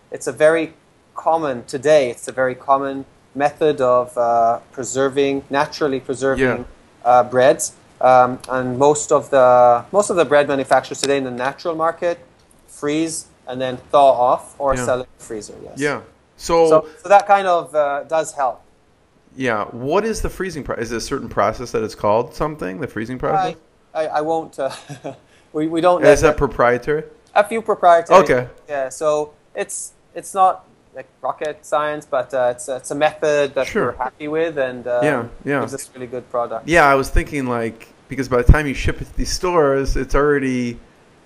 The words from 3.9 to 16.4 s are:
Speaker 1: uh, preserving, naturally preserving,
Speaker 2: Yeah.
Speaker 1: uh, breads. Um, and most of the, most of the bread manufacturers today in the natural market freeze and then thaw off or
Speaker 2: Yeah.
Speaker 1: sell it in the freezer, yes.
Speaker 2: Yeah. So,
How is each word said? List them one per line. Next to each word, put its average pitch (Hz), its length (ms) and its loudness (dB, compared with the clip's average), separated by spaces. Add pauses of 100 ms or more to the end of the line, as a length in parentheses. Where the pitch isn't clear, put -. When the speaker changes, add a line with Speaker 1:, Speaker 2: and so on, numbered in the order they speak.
Speaker 1:
uh, 117 400 2 (140)
preserving, 139 760 -2
naturally 139 500 -2
preserving, 127 580 -2
Speaker 2:
Yeah. 123 60 -12 (460)
Speaker 1:
uh, 123 140 6
breads. 127 480 2 (280)
Um, 127 380 4 (100)
and 127 300 -4
most 147 340 2
of 135 180 0
the, 123 600 6
most 202 180 0
of 214 60 0
the 165 80 4
bread 139 240 2
manufacturers 135 520 -2
today 139 180 0
in 135 60 -4
the 127 60 -8
natural 135 440 -6
market 165 440 -4 (480)
freeze 156 600 -6 (200)
and 127 140 -10
then 127 160 -4 (160)
thaw 143 200 6
off 123 460 0
or 139 160 0
Speaker 2:
Yeah. 127 100 -2
Speaker 1:
sell 123 160 -2
it - 40 -10
in - 40 -16 (100)
the - 60 -20
freezer, 110 380 -12
yes. 104 140 -20
Speaker 2:
Yeah. 135 240 -4 (360)
So, 165 320 2